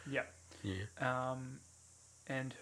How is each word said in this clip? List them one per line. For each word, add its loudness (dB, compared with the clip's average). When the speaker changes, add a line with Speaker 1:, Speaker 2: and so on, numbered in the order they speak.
Speaker 1:
Yeah. 4
Speaker 2:
Yeah. 4
Speaker 1:
Um, -2
and 2